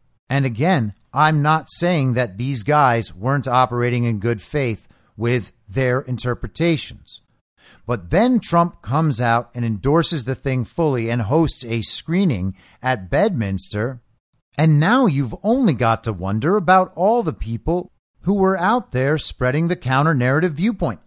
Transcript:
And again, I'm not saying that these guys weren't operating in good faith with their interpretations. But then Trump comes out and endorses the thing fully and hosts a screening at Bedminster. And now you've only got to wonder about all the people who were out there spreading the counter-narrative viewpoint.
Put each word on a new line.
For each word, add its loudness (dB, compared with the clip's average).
And 0
again, 0
I'm 2
not 0
saying 0
that -2
these -4
guys 2
weren't -2
operating 0
in -2
good -2
faith -4
with -2
their 0
interpretations. -4
But -6
then 2
Trump 0
comes 0
out 0
and -4
endorses 0
the -6
thing -4
fully -2
and -2
hosts 0
a -2
screening -2
at -4
Bedminster. -2
And 6
now 4
you've 0
only 2
got 0
to -2
wonder -2
about 4
all 2
the -4
people -4
who 0
were 2
out 0
there 0
spreading -2
the -2
counter-narrative 2
viewpoint. -2